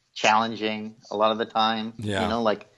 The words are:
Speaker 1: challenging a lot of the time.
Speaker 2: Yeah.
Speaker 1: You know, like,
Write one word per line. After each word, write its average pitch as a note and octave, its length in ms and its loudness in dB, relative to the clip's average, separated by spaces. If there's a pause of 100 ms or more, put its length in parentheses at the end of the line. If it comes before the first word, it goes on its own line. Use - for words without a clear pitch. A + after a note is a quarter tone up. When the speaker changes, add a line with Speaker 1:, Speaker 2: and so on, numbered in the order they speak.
(140)
Speaker 1:
challenging G#2+ 840 0 (140)
a G#2 60 -4
lot A2 160 4
of G#2+ 60 -2
the A2+ 80 -2
time. A2 520 0
Speaker 2:
Yeah. G2+ 240 -2
Speaker 1:
You F#2 60 0
know, A#2 140 0
like, G#2 360 0